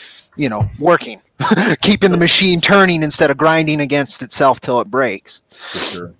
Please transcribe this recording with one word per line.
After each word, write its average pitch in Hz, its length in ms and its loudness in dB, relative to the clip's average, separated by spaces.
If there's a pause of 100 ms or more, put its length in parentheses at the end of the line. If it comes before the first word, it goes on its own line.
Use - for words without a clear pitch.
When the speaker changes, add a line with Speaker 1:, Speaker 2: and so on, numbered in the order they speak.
(360)
Speaker 1:
you 147 120 -2
know, 107 200 -2 (120)
working. 143 400 0 (160)
<laughs> 185 460 0
Keeping 202 300 2
the 180 40 2
machine 170 440 2
turning 180 420 2
instead 151 260 0
of 139 80 0
grinding 156 440 0
against 139 420 -4
itself 127 380 0
till 123 200 -2
it 101 80 -4
breaks. 113 640 -6
Speaker 2:
For - 280 -14
sure. 87 420 -8